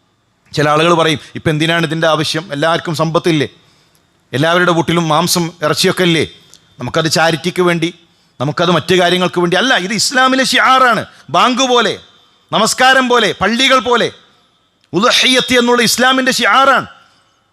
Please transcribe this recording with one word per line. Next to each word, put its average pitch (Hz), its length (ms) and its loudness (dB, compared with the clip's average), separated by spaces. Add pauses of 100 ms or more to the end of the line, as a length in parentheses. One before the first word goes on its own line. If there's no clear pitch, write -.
(520)
ചില 147 200 0
ആളുകൾ 160 280 2
പറയും, 160 200 0 (140)
"ഇപ്പം 127 180 -4
എന്തിനാണ് 165 340 0
ഇതിൻ്റെ 160 260 -2
ആവശ്യം? 156 400 -4
എല്ലാവർക്കും 160 480 -2
സമ്പത്തില്ലേ, 160 480 0 (840)
എല്ലാവരുടെ 170 440 2
വീട്ടിലും 170 320 0
മാംസം 170 360 0 (180)
ഇറച്ചിയൊക്കെ 170 460 0
ഇല്ലേ, 160 160 2 (560)
നമുക്കത് 160 360 -4
ചാരിറ്റിക്ക് 165 520 0
വേണ്ടി, 170 220 -2 (500)
നമുക്കത് 151 360 -2
മറ്റു 185 240 0
കാര്യങ്ങൾക്ക് 180 420 0
വേണ്ടി." 175 140 0
അല്ല, 233 160 0 (140)
ഇത് 220 140 -6
ഇസ്ലാമിലെ 262 500 0
ഷിആറാണ്, 247 520 2 (280)
ബാങ്ക് 226 420 2
പോലെ, 220 220 0 (580)
നമസ്കാരം 254 560 2
പോലെ, 233 200 2 (120)
പള്ളികൾ 262 380 2 (100)
പോലെ. 226 200 0 (840)
ഉളുഹിയ്യത്ത് 240 680 0
എന്നുള്ള 240 220 2
ഇസ്ലാമിൻ്റെ 254 500 0
ഷിആറാണ്, 240 540 2 (680)